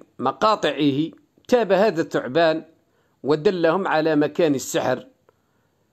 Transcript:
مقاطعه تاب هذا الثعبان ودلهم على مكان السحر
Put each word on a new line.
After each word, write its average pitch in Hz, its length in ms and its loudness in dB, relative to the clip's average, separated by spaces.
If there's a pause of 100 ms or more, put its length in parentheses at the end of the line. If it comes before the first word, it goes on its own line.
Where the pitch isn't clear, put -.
(180)
مقاطعه 147 920 0 (380)
تاب 226 240 2
هذا 185 280 2
الثعبان 160 640 -2 (580)
ودلهم 165 640 0
على 156 300 0
مكان 147 380 2
السحر 127 520 -4 (880)